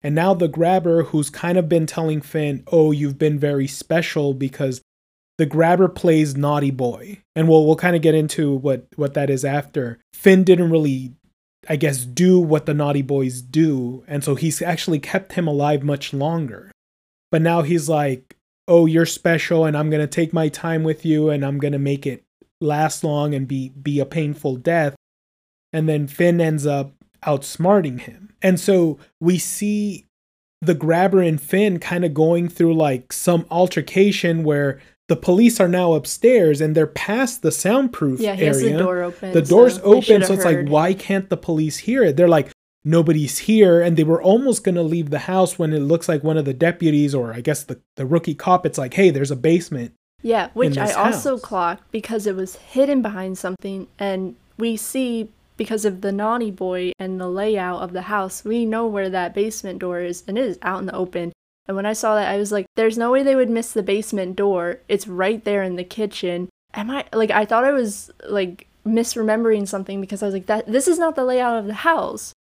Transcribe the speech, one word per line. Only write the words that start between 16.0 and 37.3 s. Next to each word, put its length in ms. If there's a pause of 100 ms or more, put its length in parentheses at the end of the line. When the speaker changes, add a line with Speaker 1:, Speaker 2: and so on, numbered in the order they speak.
Speaker 1:
longer. 580 (580)
But 120
now 200
he's 280
like, 460 (300)
"Oh, 200
you're 200
special 600
and 100
I'm 140
gonna 160
take 260
my 160
time 340
with 220
you 240
and 160
I'm 140
gonna 200
make 280
it 180 (360)
last 440
long 300
and 140
be, 220
be 300
a 60
painful 500
death." 380 (800)
And 160
then 200
Finn 320
ends 260
up 260 (320)
outsmarting 760
him. 420
And 180
so 380 (220)
we 180
see 680 (540)
the 140
grabber 480
and 180
Finn 380
kinda 300
going 400
through, 260
like, 380
some 380
altercation 960
where 360 (280)
the 80
police 440
are 80
now 240
upstairs 680
and 140
they're 120
past 560